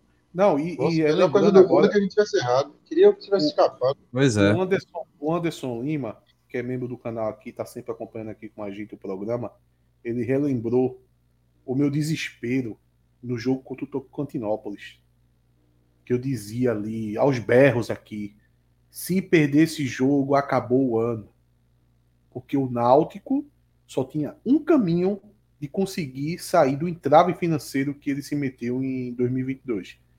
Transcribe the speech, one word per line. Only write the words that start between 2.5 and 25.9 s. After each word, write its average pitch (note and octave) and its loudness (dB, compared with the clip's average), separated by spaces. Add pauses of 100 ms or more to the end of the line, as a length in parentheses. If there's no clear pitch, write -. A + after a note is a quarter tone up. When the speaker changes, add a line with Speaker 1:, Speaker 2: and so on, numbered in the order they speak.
Speaker 2:
Queria F#3+ 6
que - -18
tivesse G3 2
Speaker 1:
o, D3 2
Speaker 2:
escapado. C#3 0 (140)
Speaker 3:
Pois B2+ 2
é. G2+ 6
Speaker 1:
o F3+ 0
Anderson, F#3 -4 (120)
o D3+ -2
Anderson D3 -4
Lima, C#3 -6 (320)
que B2+ -6
é B2 -4
membro B2+ -6
do A#2+ -10
canal A2+ -6
aqui, G#2+ -10
tá - -8
sempre - -12
acompanhando A2 -12
aqui G#2 -16
com G#2+ -14
a G2+ -8
gente G#2 -14
o - -16
programa, G2+ -8 (520)
ele A#2 -6
relembrou B2+ -2 (600)
o B2+ -6
meu C#3+ 0
desespero C3+ -4 (420)
no A#2+ -6
jogo C3 -2
contra C3 -12
o - -8
Tocantinópolis. A2 -8 (1080)
Que B2 -4
eu B2 2
dizia B2 -4
ali, G#2+ -6
aos B2+ 2
berros A#2+ 4
aqui, G#2 -10 (560)
"Se F#3 -4
perder D3+ 4
esse D#3+ -2
jogo, C#3 0
acabou C3 0
o A2+ 0
ano." A2+ -4 (1000)
Porque - -6
o C3+ -2
Náutico D#3 2 (400)
só - -4
tinha - -8
um C4 4
caminho G3 2 (380)
de D3 -10
conseguir E3 -6